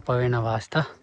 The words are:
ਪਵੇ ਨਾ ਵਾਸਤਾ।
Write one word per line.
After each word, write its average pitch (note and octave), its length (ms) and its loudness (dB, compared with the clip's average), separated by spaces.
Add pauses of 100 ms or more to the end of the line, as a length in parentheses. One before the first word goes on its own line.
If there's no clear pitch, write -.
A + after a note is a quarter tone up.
ਪਵੇ B2 220 2
ਨਾ B2 120 2
ਵਾਸਤਾ। A2+ 420 0 (200)